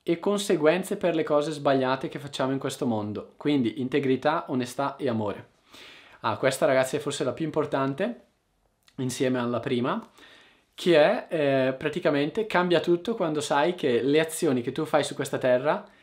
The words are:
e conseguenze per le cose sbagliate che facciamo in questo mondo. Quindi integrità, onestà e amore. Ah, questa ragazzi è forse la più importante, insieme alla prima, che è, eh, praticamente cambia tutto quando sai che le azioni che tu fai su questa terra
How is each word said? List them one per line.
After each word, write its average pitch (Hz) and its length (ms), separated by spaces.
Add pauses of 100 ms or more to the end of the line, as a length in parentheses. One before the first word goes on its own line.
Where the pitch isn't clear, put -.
e 170 140
conseguenze 190 800
per 170 160
le 160 100
cose 151 260
sbagliate 135 580
che 156 100
facciamo 135 340
in 135 60
questo 135 260
mondo. 104 540
Quindi 139 420
integrità, 131 680
onestà 135 480
e 147 120
amore. 107 400 (720)
Ah, 110 160
questa 131 300
ragazzi 131 300
è - 20
forse 143 260
la 127 80
più 160 140
importante, 143 800 (720)
insieme 127 420
alla 120 220
prima, 131 460 (680)
che 165 260
è, 208 280
eh, 135 440
praticamente 151 720
cambia 175 340
tutto 175 340
quando 160 260
sai 151 340
che 120 280
le 143 180
azioni 156 400
che 127 120
tu 160 120
fai 147 200
su 139 100
questa 139 240
terra 135 480 (160)